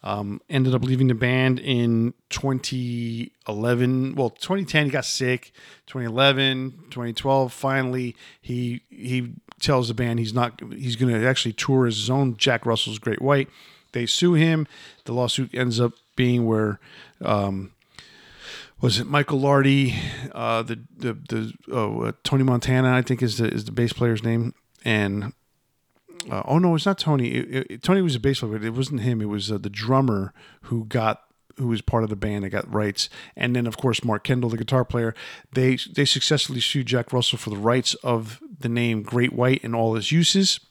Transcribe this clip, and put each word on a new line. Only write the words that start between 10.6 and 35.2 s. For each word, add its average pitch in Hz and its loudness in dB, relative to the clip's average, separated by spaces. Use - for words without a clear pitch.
he's 123 -4
gonna 117 2
actually 127 0
tour 131 2
his 107 -2
own 131 2
Jack 117 2
Russell's 110 0
Great 110 -4
White. 139 2
They 120 -2
sue 175 4
him. 160 4
The 120 -6
lawsuit 123 -2
ends 123 0
up 120 2
being 123 2
where, 107 2
um, 98 0
was 113 2
it 123 -4
Michael 143 0
Lardy, 139 4
uh, 113 -2
the, 113 -6
the, 117 -4
the, 110 -6
oh, 113 -2
uh, 110 -2
Tony 135 2
Montana, 127 4
I 127 4
think 120 -2
is 113 0
the, 117 2
is 107 -2
the 110 -12
bass 117 0
player's 113 0
name, 117 0
and 104 0
uh, 104 -6
oh, 151 2
no, 175 4
it's 151 0
not 196 0
Tony. 135 0
It, 123 -4
it, 117 -14
Tony 190 4
was 165 2
a 120 -2
bass 135 0
player, 107 -4
but 107 -6
it 113 -4
wasn't 131 -2
him. 117 0
It 107 -4
was, 104 -4
uh, 107 -4
the 101 -6
drummer 110 0
who 113 -4
got, 110 0
who 127 -2
was 113 0
part 117 0
of 107 -2
the 107 -4
band 104 -4
that 95 -6
got 98 -6
rights. 107 -2
And 123 0
then, 120 0
of 110 -6
course, 123 0
Mark 107 0
Kendall, 123 0
the 113 -4
guitar 123 0
player, 113 -2